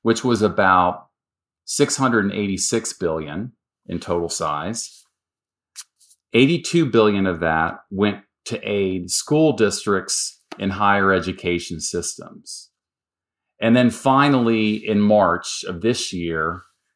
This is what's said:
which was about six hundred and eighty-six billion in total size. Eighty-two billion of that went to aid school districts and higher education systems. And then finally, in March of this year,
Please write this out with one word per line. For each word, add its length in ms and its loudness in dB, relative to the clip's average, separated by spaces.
which 220 0
was 180 2
about 680 2
six 300 0
hundred 300 2
and 80 -2
eighty-six 600 -2
billion 580 -6
in 140 -8
total 300 -4
size. 760 -8
Eighty-two 540 2
billion 400 2
of 140 -4
that 400 0
went 300 -2
to 220 -8
aid 440 -4
school 420 2
districts 880 -2
and 140 -4
higher 420 2
education 640 -2
systems. 920 -10
And 160 4
then 140 4
finally, 840 2
in 240 -2
March 640 2
of 160 -10
this 320 -2
year, 520 -6